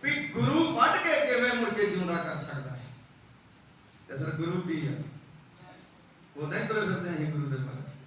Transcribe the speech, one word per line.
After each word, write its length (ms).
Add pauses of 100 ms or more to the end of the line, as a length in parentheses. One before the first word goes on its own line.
ਵੀ 240
ਗੁਰੂ 460
ਵੱਢ 240
ਕੇ 360
ਕਿਵੇਂ 200
ਮੁੜ 160
ਕੇ 160
ਜਿਉਂਦਾ 300
ਕਰ 220
ਸਕਦਾ 320
ਹੈ। 160 (1200)
ਤੇ 100
ਫਿਰ 100
ਗੁਰੂ 340
ਕੀ 260
ਆ? 160 (1300)
ਉਹ 100
ਨਹੀਂ 180
ਤੁਰੇ 140
ਫਿਰਦੇ 360
ਅਸੀਂ 100
ਗੁਰੂ 240
ਦੇ 80
ਬਾਰੇ। 340 (160)